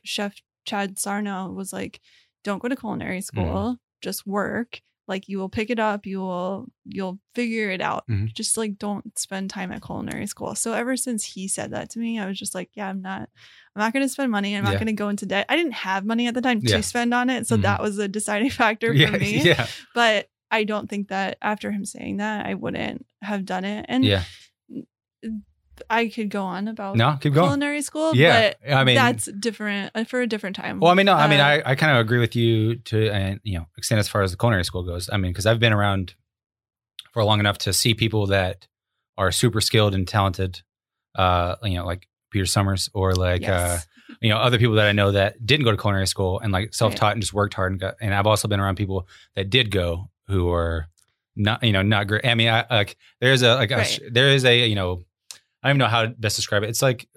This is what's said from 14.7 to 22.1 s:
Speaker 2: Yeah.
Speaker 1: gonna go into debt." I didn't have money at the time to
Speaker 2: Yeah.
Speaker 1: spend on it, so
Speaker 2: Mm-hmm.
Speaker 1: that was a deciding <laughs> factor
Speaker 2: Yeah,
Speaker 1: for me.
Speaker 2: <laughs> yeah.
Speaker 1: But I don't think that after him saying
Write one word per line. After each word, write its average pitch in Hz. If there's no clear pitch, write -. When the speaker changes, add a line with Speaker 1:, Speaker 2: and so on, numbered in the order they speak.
Speaker 2:
Yeah. 196
Speaker 1:
gonna 220
go 208
into 202
debt." 196
I 269
didn't 330
have 196
money 233
at 233
the 254
time 240
to 120
Speaker 2:
Yeah. 196
Speaker 1:
spend 240
on 247
it, 240
so 226
Speaker 2:
Mm-hmm. 202
Speaker 1:
that 202
was 208
a 208
deciding 208
<laughs> -
factor 220
Speaker 2:
Yeah, 147
Speaker 1:
for -
me. 107
Speaker 2:
<laughs> -
yeah. 151
Speaker 1:
But 226
I 220
don't 208
think 202
that 190
after 208
him 202
saying 196